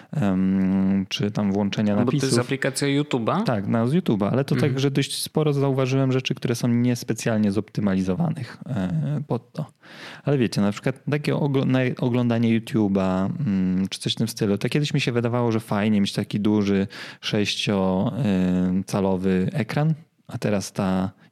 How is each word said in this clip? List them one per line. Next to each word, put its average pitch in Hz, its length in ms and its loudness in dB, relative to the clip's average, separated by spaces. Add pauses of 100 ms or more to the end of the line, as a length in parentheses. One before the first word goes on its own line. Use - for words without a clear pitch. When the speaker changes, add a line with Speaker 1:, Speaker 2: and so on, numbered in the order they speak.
(140)
Speaker 1:
em, 95 960 2
czy 104 220 -2
tam 104 200 0
włączenia 104 440 0
Speaker 2:
No 104 40 2
bo 120 60 2
to - 0 -
Speaker 1:
napisów. 135 240 0
Speaker 2:
jest 120 100 2
aplikacja 135 480 -2
YouTube'a? 139 560 0
Speaker 1:
Tak, 110 240 0
no, 117 200 2
z 135 60 0
YouTube'a, 120 380 2
ale 131 140 2
to 151 100 0
Speaker 2:
Mhm. 139 180 2
Speaker 1:
tak, 135 60 -2
że 139 120 2
dość 139 300 -2
sporo 151 320 0
zauważyłem 135 580 2
rzeczy, 127 240 0
które 123 200 -2
są 123 120 -2
niespecjalnie 117 840 2
zoptymalizowanych, 95 1120 -2
e, 78 640 -2
pod - 260 -4
to. 151 120 -8 (580)
Ale 143 140 2
wiecie, 107 240 2
na 101 100 2
przykład 123 240 -4 (160)
takie 143 240 0
ogl-, 135 300 0
na-, 131 340 2
oglądanie 117 600 2
YouTube'a, 98 680 0 (100)
mm, 95 500 0
czy - 100 -10
coś - 140 -2
w - 20 -6
tym 113 120 0
stylu. 101 300 0
To 123 120 -2
kiedyś 147 240 0
mi 143 80 0
się 135 100 0
wydawało, 120 400 0
że 110 80 2
fajnie 107 420 2
mieć 101 120 0
taki 104 260 -2
duży 101 480 2 (340)
sześcio, 98 960 0
em, 92 680 2
calowy 95 680 0
ekran, 147 400 0 (340)
a - 100 -10
teraz 101 360 -4
ta, 95 380 -2 (200)